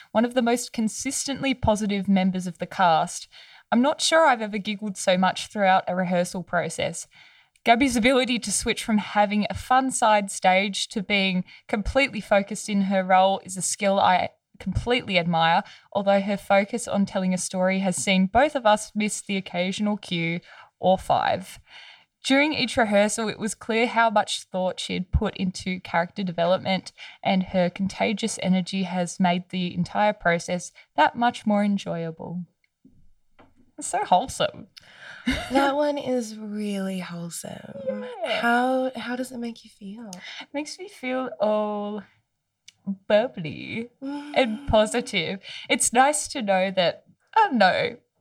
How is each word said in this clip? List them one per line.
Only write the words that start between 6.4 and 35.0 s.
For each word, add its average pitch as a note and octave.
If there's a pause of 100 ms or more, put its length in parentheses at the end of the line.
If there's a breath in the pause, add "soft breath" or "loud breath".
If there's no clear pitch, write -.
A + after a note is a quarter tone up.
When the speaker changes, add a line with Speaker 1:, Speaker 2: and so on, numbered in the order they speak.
Speaker 1:
process. E3 (580 soft breath)
Gabby's A#3+
ability B3
to G#3
switch -
from G#3+
having G#3
a -
fun C4
side G#3
stage F#3+
to G#3
being F#3+ (240 loud breath)
completely A3
focused G3+
in G3+
her F#3+
role F#3+
is F#3
a F3+
skill G3
I F#3 (320)
completely G#3+
admire, E3 (280 loud breath)
although G3
her G3+
focus G3+
on G3+
telling F#3
a F#3
story F#3
has G3
seen F#3+
both C#4+
of A#3+
us G#3+
miss G#3
the -
occasional G3
cue E3+ (400 loud breath)
or F#3
five. - (640 loud breath)
During C#4+
each B3+
rehearsal, G#3+
it -
was G#3+
clear A3+
how A3+
much -
thought F#3
she -
had F3+
put -
into F#3
character F3+
development, F3+ (280 loud breath)
and F#3+
her F3+
contagious G3+
energy F#3
has F3+
made F3+
the F3+
entire G#3
process F3 (240 soft breath)
that D4+
much A#3+
more G#3
enjoyable." E3+ (1300)
It's D4
so G4+
wholesome. -
<laughs> - (760 loud breath)